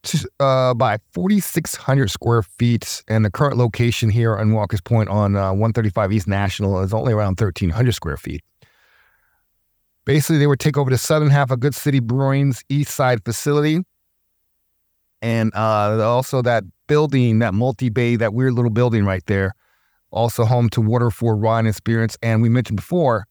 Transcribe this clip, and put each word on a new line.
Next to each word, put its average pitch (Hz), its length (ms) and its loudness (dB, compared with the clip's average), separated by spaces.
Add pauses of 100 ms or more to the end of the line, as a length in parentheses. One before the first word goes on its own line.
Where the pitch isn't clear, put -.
to, - 260 -4 (100)
uh, 131 340 2
by 113 260 0 (120)
forty-six 180 640 -2
hundred 135 340 0
square 117 320 0
feet, - 680 -2
and 110 180 2
the 104 40 0
current 139 280 -2
location 120 520 0
here 113 280 2
on 107 160 2
Walker's 104 260 -2
Point 107 300 0
on, 101 260 0
uh, 95 180 0
one 107 200 0
thirty-five 107 400 0
East 107 140 -2
National 98 540 -2
is 98 120 -2
only 117 180 -2
around 104 240 0
thirteen 92 360 -2
hundred 117 200 0
square 71 240 -6
feet. - 260 -10 (1600)
Basically, 151 320 2
they 143 100 4
would 139 120 2
take 143 180 0
over 139 120 0
the 127 80 2
southern 151 320 2
half 139 220 4
of 123 80 -2
Good 135 160 -2
City 139 240 0
Brewing's 135 680 0
East 143 260 -2
Side 127 300 0
facility, 147 560 0 (1400)
and, 113 340 0
uh, 107 460 0
also 123 400 0
that 117 220 0 (240)
building, 139 520 2
that 110 140 0
multi-bay, 120 640 0
that 107 180 0
weird 127 200 0
little 120 180 0
building 113 320 2
right 95 220 -2
there, 98 280 0 (580)
also 113 340 -2
home 120 240 2
to 117 100 -2
Water 117 320 0
for 113 240 -2
Wine 113 320 0
Experience. 113 540 -2
And 113 200 0
we 117 80 2
mentioned 117 280 0
before 127 540 -2